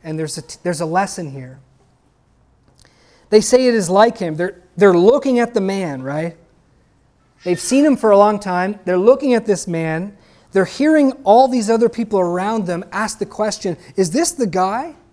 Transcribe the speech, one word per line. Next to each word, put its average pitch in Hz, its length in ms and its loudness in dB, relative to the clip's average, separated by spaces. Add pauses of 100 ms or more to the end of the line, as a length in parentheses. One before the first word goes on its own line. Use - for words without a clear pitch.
And 156 140 -8
there's 156 180 -8
a 160 40 -14
t-, - 220 -20
there's 175 180 -4
a 170 40 -4
lesson 180 460 -4
here. 131 280 -16 (1700)
They 214 120 6
say 254 260 2
it 240 60 2
is 196 160 -2
like 220 280 4
him. 165 180 -6
They're, 180 240 -6 (160)
they're 185 220 6
looking 254 420 4
at 240 140 -2
the 208 80 0
man, 190 400 -6
right? 151 340 -6 (1080)
They've 175 160 -2
seen 277 260 2
him 285 100 2
for 226 140 0
a 202 80 6
long 208 220 4
time. 196 440 -4
They're 185 140 0
looking 254 360 2
at 226 120 0
this 202 220 -2
man. 165 500 -6 (340)
They're 190 140 0
hearing 285 480 2 (100)
all 233 240 6
these 240 220 -2
other 226 200 2
people 220 300 -4
around 185 460 -2
them 175 260 -6
ask 208 280 -6
the 202 60 -4
question, 202 520 -6 (180)
"Is 185 160 0
this 311 200 -2
the 240 160 -4
guy?" 196 480 -4 (180)